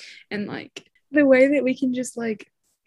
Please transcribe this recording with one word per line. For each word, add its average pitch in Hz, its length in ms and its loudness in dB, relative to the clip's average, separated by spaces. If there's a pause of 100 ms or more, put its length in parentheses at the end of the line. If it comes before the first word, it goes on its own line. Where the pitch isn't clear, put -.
(320)
And, 208 160 -8
like, - 360 -14 (280)
the 285 140 4
way 262 220 6
that 277 160 0
we 254 140 -2
can 254 160 -4
just, 247 240 -8
like, 226 340 -10 (360)